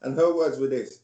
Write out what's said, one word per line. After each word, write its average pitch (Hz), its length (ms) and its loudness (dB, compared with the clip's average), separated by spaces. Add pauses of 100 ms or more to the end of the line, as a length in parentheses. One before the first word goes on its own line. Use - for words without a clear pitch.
And 135 140 -6
her 165 200 4
words 156 240 0
were 135 80 0
this. 127 360 -6